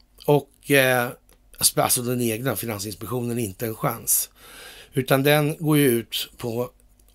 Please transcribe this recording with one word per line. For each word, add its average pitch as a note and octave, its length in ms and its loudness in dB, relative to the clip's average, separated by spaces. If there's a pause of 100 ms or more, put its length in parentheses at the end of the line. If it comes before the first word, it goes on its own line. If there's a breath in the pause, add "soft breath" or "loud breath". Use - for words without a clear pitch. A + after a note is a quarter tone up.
(260)
Och, - 440 0
eh, C3 380 4 (680)
alltså, B2+ 260 0
den B2 180 -2
egna A#2 360 -2
Finansinspektionen, A2+ 840 -6
inte A2+ 280 -6
en A2 80 -6
chans. - 560 -4 (640 loud breath)
Utan C3+ 300 2
den D3 360 2
går D#3 180 2
ju C#3+ 120 6
ut - 480 -2
på B2 340 -6 (440)